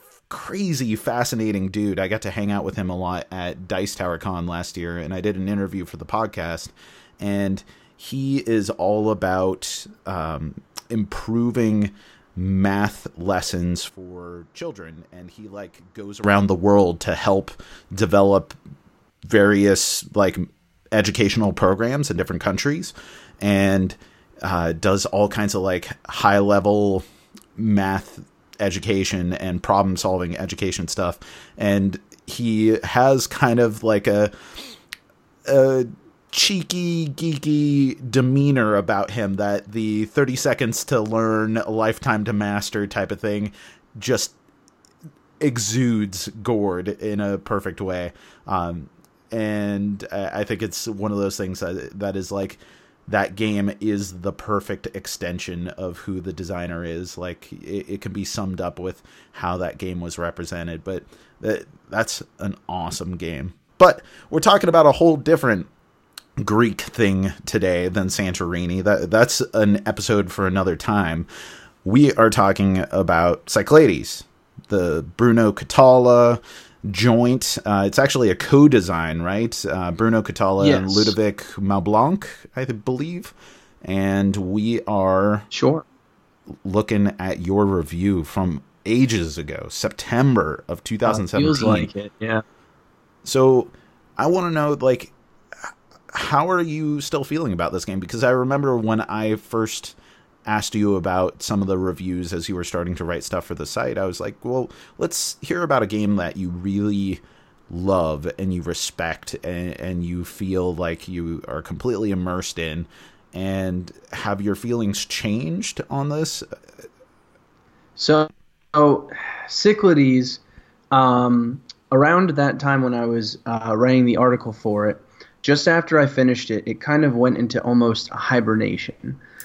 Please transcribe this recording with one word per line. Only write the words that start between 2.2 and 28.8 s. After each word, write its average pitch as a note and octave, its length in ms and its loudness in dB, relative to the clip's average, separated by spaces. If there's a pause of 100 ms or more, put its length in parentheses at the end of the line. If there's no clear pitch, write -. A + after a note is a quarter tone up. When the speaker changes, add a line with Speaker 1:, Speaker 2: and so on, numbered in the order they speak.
Speaker 1:
to G2+ 80 -8
hang G2+ 200 -4
out G2+ 140 -2
with F#2 120 -6
him F#2 120 -4
a F2+ 80 -6
lot F2+ 340 -6
at F2+ 380 -10
Dice G2 260 -4
Tower F2 220 -4
Con F2 300 -6
last F2 320 -8
year, E2+ 180 -6
and E2+ 160 -8
I F#2 80 -8
did G2+ 160 -2
an F#2+ 120 -4
interview G2 360 -4
for - 120 -16
the D#2+ 100 -16
podcast, F#2+ 640 -6 (500)
and G2+ 460 -2 (320)
he C3+ 420 -4
is A2 320 0
all G#2+ 400 0
about, F#2 760 -2 (180)
um, D#2+ 560 -6 (300)
improving A2 1000 0 (460)
math G2 720 0 (100)
lessons F2 640 -2
for F2 720 -16
children, E2+ 560 -14
and F2+ 200 -20
he, G#2+ 180 -20
like, F#2+ 340 -18 (120)
goes G2+ 260 -14
around G2+ 260 4
the F#2+ 80 2
world F#2 460 4
to - 140 -2
help G2 360 0 (420)
develop G2 640 4 (720)
various, G2+ 800 4 (100)
like, F#2+ 240 2 (540)
educational G#2+ 600 2
programs A2+ 580 0
in F#2 60 -4
different F2+ 240 -4
countries, C#3 540 -4 (460)
and, G2 560 2 (460)
uh, E2+ 300 -2
does F#2+ 340 0
all G2+ 220 2
kinds G#2 280 -2
of, F#2 60 -2
like, F#2 260 -2 (200)
high A#2 300 2
level G2+ 640 4 (540)
math G2 640 0 (400)
education F#2+ 720 -2